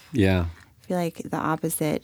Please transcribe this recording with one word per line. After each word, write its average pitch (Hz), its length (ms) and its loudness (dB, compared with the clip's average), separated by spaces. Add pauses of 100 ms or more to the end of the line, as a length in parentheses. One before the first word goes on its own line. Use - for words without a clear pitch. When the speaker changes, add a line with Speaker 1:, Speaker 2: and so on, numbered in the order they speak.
(120)
Speaker 1:
Yeah. 95 340 4 (380)
Speaker 2:
I - 20 -20
feel 180 120 -2
like 170 340 -4
the 165 60 -4
opposite 156 680 -2